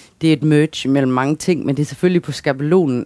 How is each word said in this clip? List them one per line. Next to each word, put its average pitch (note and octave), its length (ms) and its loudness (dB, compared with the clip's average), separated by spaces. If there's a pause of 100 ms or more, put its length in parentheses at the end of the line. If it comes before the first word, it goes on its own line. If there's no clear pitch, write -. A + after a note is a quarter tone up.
(220)
det D#3+ 80 2
er D#3 40 4
et D3 100 -2
merge D3+ 460 2
mellem C3+ 220 2
mange C3 240 0
ting, E3+ 300 -2
men C3+ 120 -2
det D3 40 -2
er D3 40 0
selvfølgelig F3 360 -2
på D3+ 100 -10
skabelonen C#3+ 760 0